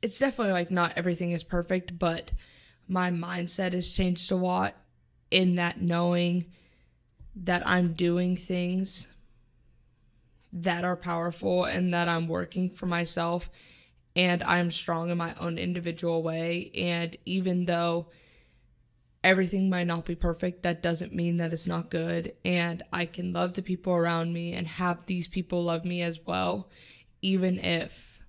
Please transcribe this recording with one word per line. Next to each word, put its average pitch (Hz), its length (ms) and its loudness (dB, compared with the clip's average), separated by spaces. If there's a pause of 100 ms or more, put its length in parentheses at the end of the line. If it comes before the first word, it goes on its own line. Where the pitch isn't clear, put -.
it's - 180 -2
definitely, 247 340 2
like, 175 180 0
not 175 240 2
everything 175 360 0
is 170 120 -2
perfect, 180 540 -2
but 170 340 0 (560)
my 185 220 2
mindset 175 640 -2
has 180 160 -2
changed 180 420 0
a 190 40 2
lot 180 400 0 (560)
in 180 240 6
that 175 260 0
knowing 175 640 2 (920)
that 175 320 0
I'm 180 260 4
doing 180 440 2
things 180 680 -2 (1400)
that 175 320 0
are 180 120 2
powerful 175 680 0
and 180 280 2
that 170 140 4
I'm 170 200 2
working 180 420 -2
for - 160 -8
myself 170 640 -2 (680)
and 180 280 4
I'm 175 260 4
strong 165 400 -2
in 175 80 0
my 170 220 -2
own 170 180 -2
individual 170 640 -2
way. 165 540 -2
And 170 500 -2
even 180 400 0
though 170 420 0 (1160)
everything 190 460 4
might 180 180 0
not 170 180 -2
be 170 100 -4
perfect, 175 480 -2
that 170 200 0
doesn't 170 320 -2
mean 170 220 0
that 165 160 -2
it's 160 120 -6
not 170 240 -2
good. 170 440 -2 (100)
And 170 480 0
I 175 140 -2
can 180 260 -6
love 180 220 -2
the 190 80 -4
people 185 320 -2
around 170 400 2
me 170 200 -4
and 175 140 -4
have 175 380 -2
these 180 220 -4
people 175 360 -2
love 170 220 -2
me 175 160 -2
as 170 240 -4
well, 185 440 -2 (520)
even 185 380 2
if - 680 -4